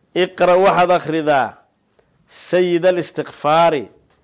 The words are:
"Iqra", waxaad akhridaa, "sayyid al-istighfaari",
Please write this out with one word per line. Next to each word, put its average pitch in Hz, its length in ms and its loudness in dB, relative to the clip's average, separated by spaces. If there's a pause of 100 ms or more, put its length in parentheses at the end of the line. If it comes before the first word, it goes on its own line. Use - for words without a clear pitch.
(160)
"Iqra", 175 420 0
waxaad 180 340 2
akhridaa, 151 680 -2 (720)
"sayyid 175 580 -2
al-istighfaari", 156 1040 -2 (340)